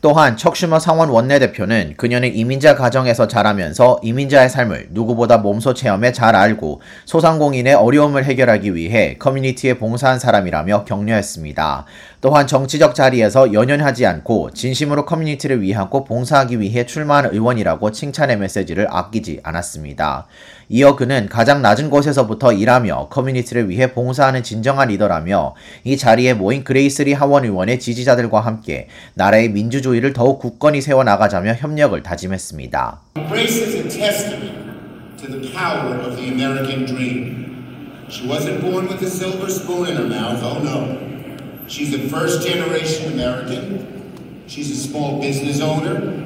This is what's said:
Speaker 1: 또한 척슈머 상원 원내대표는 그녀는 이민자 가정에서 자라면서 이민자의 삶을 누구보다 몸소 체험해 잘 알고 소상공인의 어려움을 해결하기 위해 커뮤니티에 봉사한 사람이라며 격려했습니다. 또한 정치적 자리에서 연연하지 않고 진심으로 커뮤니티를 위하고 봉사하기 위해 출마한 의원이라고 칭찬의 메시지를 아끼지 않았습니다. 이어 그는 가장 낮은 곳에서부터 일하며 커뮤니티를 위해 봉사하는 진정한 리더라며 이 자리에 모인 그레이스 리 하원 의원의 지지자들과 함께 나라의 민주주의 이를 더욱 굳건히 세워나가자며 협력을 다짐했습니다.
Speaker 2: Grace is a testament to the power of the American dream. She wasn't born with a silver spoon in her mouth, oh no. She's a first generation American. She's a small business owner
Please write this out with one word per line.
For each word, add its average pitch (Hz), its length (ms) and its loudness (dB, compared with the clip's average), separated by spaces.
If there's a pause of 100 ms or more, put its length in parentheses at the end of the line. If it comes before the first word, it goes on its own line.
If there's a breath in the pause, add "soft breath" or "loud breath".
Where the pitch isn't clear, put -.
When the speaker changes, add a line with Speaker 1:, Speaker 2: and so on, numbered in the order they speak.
Speaker 1:
또한 147 340 6
척슈머 160 440 2
상원 160 300 2
원내대표는 113 840 2
그녀는 123 380 0
이민자 135 420 4
가정에서 127 520 2
자라면서 104 720 4
이민자의 131 480 4
삶을 120 400 -2
누구보다 113 480 2
몸소 110 380 0
체험해 117 360 0
잘 117 240 4
알고 95 460 2 (240 loud breath)
소상공인의 147 720 4
어려움을 139 500 4
해결하기 117 480 2
위해 85 460 0
커뮤니티에 135 560 0
봉사한 123 420 0
사람이라며 101 680 0
격려했습니다. 82 1000 -4 (340 loud breath)
또한 139 280 4
정치적 143 480 2
자리에서 123 580 4
연연하지 127 540 2
않고 85 440 -2
진심으로 143 540 -4
커뮤니티를 151 560 -2
위하고 98 420 -2
봉사하기 123 560 0
위해 113 280 -2
출마한 143 440 0
의원이라고 107 600 0
칭찬의 135 460 -2
메시지를 98 520 -2
아끼지 90 540 -6
않았습니다. 78 840 -8 (420 loud breath)
이어 139 260 6
그는 127 320 -2
가장 131 340 2
낮은 120 280 4
곳에서부터 135 640 2
일하며 104 560 2
커뮤니티를 123 600 -2
위해 127 220 0
봉사하는 127 500 0
진정한 127 460 0
리더라며 92 680 0 (300 loud breath)
이 135 140 -2
자리에 123 360 4
모인 113 300 0
그레이스 139 380 2
리 143 100 0
하원 139 320 2
의원의 107 360 -2
지지자들과 120 600 0
함께 110 480 -6 (280 loud breath)
나라의 110 340 4
민주주의 113 440 -2
이를 131 200 0
더욱 131 260 2
굳건히 143 420 0
세워나가자며 107 720 2
협력을 147 480 0
다짐했습니다. 78 1000 -8 (280)
Speaker 2:
Grace 233 280 -2
is 226 180 -4
a - 140 -6
testament 202 640 -6 (640)
to 135 100 -18
the 135 260 -12
power 135 460 -6
of 123 180 -8
the 127 120 -8
American 131 560 -4
dream. 127 640 -6 (600)
She 123 180 -12
wasn't 151 340 -4
born 185 260 -4
with 190 140 -8
a 185 80 -4
silver 185 400 -6
spoon 175 380 -6
in 156 80 -4
her - 120 -4
mouth, - 360 -6
oh - 160 -6
no. - 380 -6 (680)
She's 147 260 -6
a - 160 -4
first 165 360 -2
generation 160 680 -4
American. 127 760 -8 (600)
She's 147 220 -10
a 143 60 -6
small 147 460 -6
business 143 400 -4
owner - 640 -4